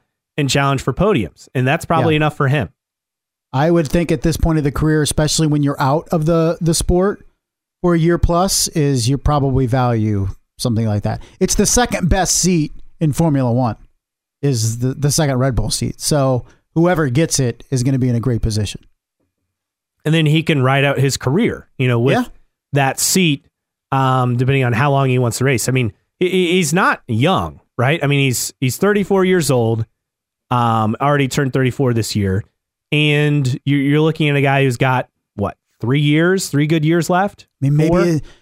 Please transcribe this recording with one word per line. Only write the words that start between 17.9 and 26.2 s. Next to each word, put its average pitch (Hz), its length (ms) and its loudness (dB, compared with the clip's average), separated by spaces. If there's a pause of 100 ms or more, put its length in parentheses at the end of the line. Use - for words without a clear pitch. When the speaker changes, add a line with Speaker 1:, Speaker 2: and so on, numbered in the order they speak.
Speaker 2:
be 127 80 0
in 123 80 0
a 117 60 -2
great 117 200 -2
position. 107 440 -4 (1200)
Speaker 1:
And 151 100 0
then 165 100 2
he 156 180 2
can 147 200 0
ride 139 220 2
out 139 120 0
his 131 200 0
career, 180 500 -2 (100)
you 131 120 0
know, 120 100 2
with 147 180 2
Speaker 2:
Yeah. 247 80 0 (480)
Speaker 1:
that 135 260 0
seat, 165 460 0 (460)
um, 131 460 0
depending 131 260 0
on 120 100 0
how 139 180 2
long 135 180 2
he 127 100 2
wants 120 200 0
to 123 60 0
race. 135 220 0
I 127 60 0
mean, 123 180 0 (280)
he, 180 100 0